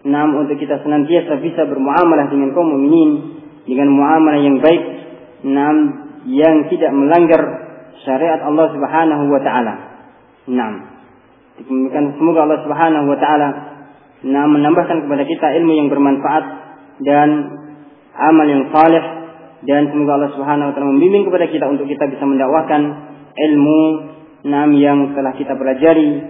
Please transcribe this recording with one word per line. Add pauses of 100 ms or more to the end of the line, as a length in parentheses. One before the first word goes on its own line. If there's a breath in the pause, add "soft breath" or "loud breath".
Naam,
untuk
kita
senantiasa
bisa
bermuamalah
dengan
kaum
mukminin (320)
dengan
muamalah
yang
baik. (640)
Naam, (480)
yang
tidak
melanggar (600)
syariat
Allah
Subhanahu
wa
taala. (760)
Naam. (840)
Demikian,
semoga
Allah
Subhanahu
wa
taala, (760)
naam,
menambahkan
kepada
kita (140)
ilmu
yang
bermanfaat (600)
dan (880)
amal
yang
saleh, (640)
dan
semoga
Allah
Subhanahu
wa
taala
membimbing
kepada
kita
untuk
kita
bisa
mendakwahkan (560)
ilmu, (680)
naam,
yang
telah
kita
pelajari